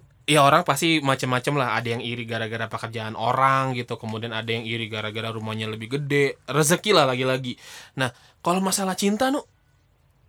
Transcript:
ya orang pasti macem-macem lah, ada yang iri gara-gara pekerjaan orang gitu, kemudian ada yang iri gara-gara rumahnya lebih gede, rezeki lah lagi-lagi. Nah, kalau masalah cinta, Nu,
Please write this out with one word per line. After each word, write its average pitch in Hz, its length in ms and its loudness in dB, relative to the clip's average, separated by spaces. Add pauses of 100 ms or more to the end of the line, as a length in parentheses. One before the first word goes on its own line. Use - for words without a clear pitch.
(240)
ya 151 180 6
orang 143 220 8
pasti 160 380 2
macem-macem 131 520 0
lah, 123 220 0
ada 117 140 -2
yang 117 100 -4
iri 120 240 -6
gara-gara 113 420 -6
pekerjaan 113 480 -8
orang 131 600 2
gitu, 120 240 -6
kemudian 110 340 -8
ada 110 160 -6
yang 113 160 -2
iri 113 240 -6
gara-gara 107 400 -6
rumahnya 110 400 -6
lebih 110 240 -8
gede, 143 540 0
rezeki 156 480 2
lah 156 120 8
lagi-lagi. 131 520 -2 (380)
Nah, 131 180 -2 (260)
kalau 180 200 0
masalah 190 340 -2
cinta, 208 340 0
Nu, 277 160 -2 (840)